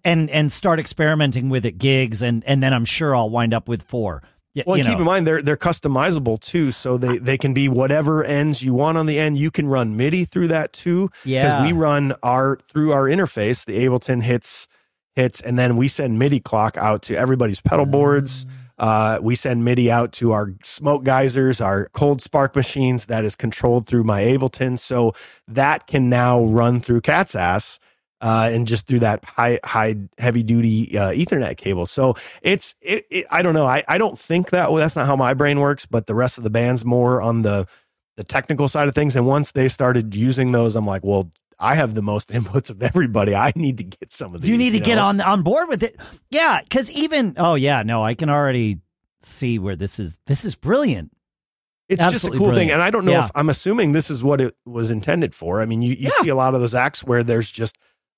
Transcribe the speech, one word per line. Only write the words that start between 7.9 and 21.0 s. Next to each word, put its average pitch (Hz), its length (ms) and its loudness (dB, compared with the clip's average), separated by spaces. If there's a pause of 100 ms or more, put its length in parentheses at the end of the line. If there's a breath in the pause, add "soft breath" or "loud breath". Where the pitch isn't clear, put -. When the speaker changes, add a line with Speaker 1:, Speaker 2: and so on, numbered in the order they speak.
Speaker 2:
ends 143 400 0
you 131 120 0
want 156 220 2
on 160 100 0
the 151 120 -2
end. 151 200 0
You 156 120 0
can 147 160 -2
run 123 300 0
midi 156 280 0
through 175 240 -2
that 160 240 -2
too, 180 360 -2
'cause - 180 -18
Speaker 1:
Yeah. 135 400 2
Speaker 2:
we 170 60 0
run 147 500 0
our, 131 400 0
through 151 300 0
our 135 120 2
interface, 127 600 0
the 98 200 -6
Ableton 123 380 0
hits, - 460 -4 (460)
hits, 127 260 0
and 120 180 -2
then 123 180 2
we 131 120 2
send 120 320 -2
midi 139 200 2
clock 107 360 -2
out 107 260 0
to - 140 -6
everybody's 123 440 0
pedal 151 240 2
boards. 143 600 2
Speaker 1:
Mm. - 60 -16 (280 loud breath)
Speaker 2:
Uh, 110 420 2
we 113 140 0
send 120 300 -2
midi 120 260 2
out 120 220 0
to 117 200 0
our 104 300 -2
smoke 147 420 -2